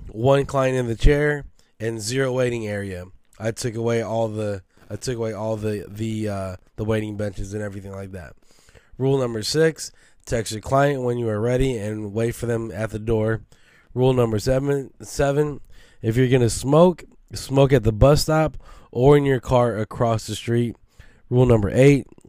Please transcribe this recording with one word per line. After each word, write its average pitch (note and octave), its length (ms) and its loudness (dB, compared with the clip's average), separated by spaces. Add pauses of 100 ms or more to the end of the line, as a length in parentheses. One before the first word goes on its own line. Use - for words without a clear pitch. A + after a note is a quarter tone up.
(120)
one C3+ 340 2
client C3 320 0
in B2 100 -2
the A2+ 80 -4
chair D3 500 2 (340)
and A2+ 220 -6
zero B2+ 320 -2
waiting A#2+ 340 -2
area. G2 380 -8 (340)
I A2 120 -4
took A2 240 -8
away A#2 260 -2
all A2+ 260 -2
the, G#2+ 340 -6 (280)
I G#2 80 -8
took C3 180 -6
away A2+ 160 -4
all A2 240 -6
the, G#2 320 -6
the, G#2+ 400 -6
uh, F#2+ 280 -6 (200)
the A2+ 80 -8
waiting G#2+ 320 -2
benches G2+ 380 -8
and G#2 100 -6
everything G2 300 -12
like G2 180 -14
that. F2+ 240 -16 (640)
Rule C3+ 200 0
number A#2+ 240 -4
six, D3+ 500 0 (340)
text A#2 260 -4
your A2 80 -8
client C#3 440 0
when B2 140 -2
you A#2 120 -2
are G#2 100 -2
ready B2+ 380 0
and G#2+ 360 -8
wait A#2 220 -2
for - 100 -8
them A2+ 280 -4
at G#2+ 180 -6
the G#2+ 80 -8
door. A2 420 0 (520)
Rule B2+ 200 2
number A#2 240 2
seven, C3+ 540 -2 (100)
seven, D3 600 -2 (400)
if A2+ 160 -2
you're C3 100 4
gonna A#2+ 220 4
smoke, D#3 560 2 (280)
smoke C#3 380 2
at B2+ 120 4
the A2 100 2
bus C3+ 300 6
stop D#3 340 0 (340)
or C#3 240 6
in C#3+ 80 4
your C3+ 160 2
car B2 380 2
across A2+ 500 -2
the G#2+ 80 -6
street. A#2 400 -2 (540)
Rule B2 160 4
number A2 280 4
eight, C3+ 320 6 (240)